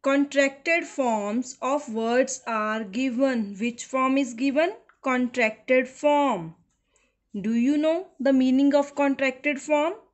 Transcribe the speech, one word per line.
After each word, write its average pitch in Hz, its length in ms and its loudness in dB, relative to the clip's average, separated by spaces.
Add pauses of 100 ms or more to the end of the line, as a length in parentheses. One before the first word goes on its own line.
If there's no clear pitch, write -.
contracted 277 840 0
forms 226 760 -4
of 285 320 -2
words 240 520 0
are 220 380 -4
given. 233 720 -2
Which 233 280 -6
form 262 320 0
is 247 160 -2
given? 277 400 0 (280)
Contracted 247 880 0
form. 269 680 0 (840)
Do 214 140 -2
you 254 240 2
know 320 320 0 (100)
the 269 140 2
meaning 262 420 4
of 285 180 2
contracted 277 680 0
form? 302 320 2 (200)